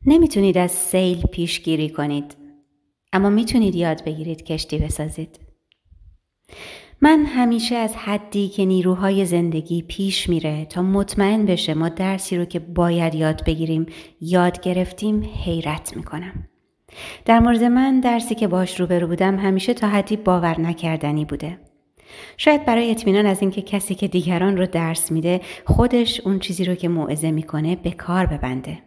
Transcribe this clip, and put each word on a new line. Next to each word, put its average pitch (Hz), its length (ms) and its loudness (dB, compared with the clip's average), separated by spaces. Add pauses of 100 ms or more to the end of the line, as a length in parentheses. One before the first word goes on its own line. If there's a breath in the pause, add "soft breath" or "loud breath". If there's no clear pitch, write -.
نمی‌تونید 240 480 4
از 180 140 2
سیل 180 560 0
پیشگیری 160 640 -2
کنید، 147 480 -4 (760)
اما 196 160 4
می‌تونید 214 460 2
یاد 165 280 -2
بگیرید 156 400 -8
کشتی 156 340 -6
بسازید. 156 640 -6 (1600 loud breath)
من 302 240 8
همیشه 240 500 0
از 220 200 -2
حدی 202 520 -2
که 196 180 0
نیروهای 185 600 2
زندگی 170 560 0
پیش 185 480 -4
میره 156 360 -2
تا 180 160 -6
مطمئن 202 640 2
بشه 170 280 0
ما 160 160 0
درسی 185 480 -4
رو 175 80 -2
که 170 140 -6
باید 170 560 0
یاد 156 300 -2
بگیریم، 160 400 0 (360 loud breath)
یاد 175 400 2
گرفتیم، 208 680 -2 (140)
حیرت 160 540 -6
می‌کنم. - 500 -12 (800 loud breath)
در 233 140 6
مورد 233 240 4
من، 262 360 4
درسی 233 360 0
که 214 120 0
باش 180 320 0
روبرو 175 280 2
بودم، 190 320 2
همیشه 190 340 0
تا 233 140 -2
حدی 202 300 0
باور 175 420 0
نکردنی 160 680 -2
بوده. 151 340 -10 (800 loud breath)
شاید 294 280 4
برای 233 260 2
اطمینان 208 340 2
از 190 160 2
اینکه 190 200 -2
کسی 190 340 -4
که 190 120 -4
دیگران 180 500 0
رو 180 80 2
درس 165 460 -2
می‌ده، 170 300 0 (240 loud breath)
خودش 240 560 2
اون 190 180 0
چیزی 180 260 -4
رو 180 100 -2
که 180 140 -4
موعظه 160 420 -2
می‌کنه 156 440 -2
به 175 160 -6
کار 180 340 -2
ببنده. 139 600 -4